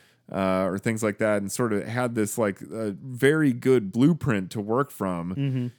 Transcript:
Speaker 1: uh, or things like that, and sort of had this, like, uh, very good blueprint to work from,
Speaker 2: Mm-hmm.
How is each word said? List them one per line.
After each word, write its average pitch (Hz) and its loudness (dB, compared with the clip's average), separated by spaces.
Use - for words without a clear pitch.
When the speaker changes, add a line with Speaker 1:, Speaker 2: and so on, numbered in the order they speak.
Speaker 1:
uh, 95 2
or 92 -2
things 110 -4
like 107 0
that, 107 2
and 98 -8
sort 120 -2
of 101 -2
had 120 -2
this, 107 -2
like, 104 0
uh, 104 -6
very 135 2
good 120 2
blueprint 117 2
to 110 -6
work 117 -2
from, 90 -4
Speaker 2:
Mm-hmm. 131 -2